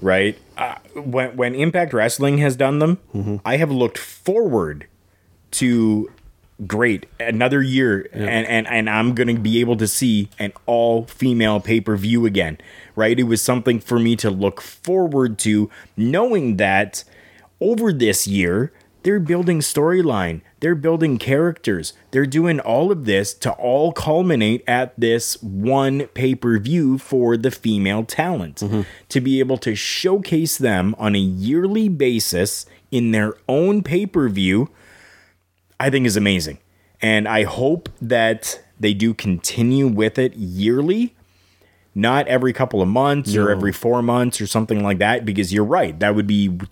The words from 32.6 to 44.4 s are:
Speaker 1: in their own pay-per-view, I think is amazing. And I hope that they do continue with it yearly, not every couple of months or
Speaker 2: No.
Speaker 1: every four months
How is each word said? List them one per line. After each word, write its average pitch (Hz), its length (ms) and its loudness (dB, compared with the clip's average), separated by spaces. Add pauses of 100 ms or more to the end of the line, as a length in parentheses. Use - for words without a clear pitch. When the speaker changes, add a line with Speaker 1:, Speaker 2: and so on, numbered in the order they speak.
Speaker 1:
in 120 220 0
their 107 240 0 (120)
own 180 360 2
pay-per-view, 131 880 0 (1080)
I 139 120 0
think 131 160 2
is 104 100 2
amazing. 92 400 0 (420)
And 107 280 2
I 110 160 2
hope 143 460 -2 (120)
that 113 580 0 (200)
they 107 160 2
do 113 180 2
continue 117 760 0
with 107 300 0
it 127 180 0
yearly, 120 800 0 (840)
not 123 300 2
every 127 240 2
couple 117 300 0
of 92 80 2
months 135 480 0
or 104 80 2
Speaker 2:
No. 104 60 2
Speaker 1:
every 98 200 0
four 120 300 0
months 123 400 0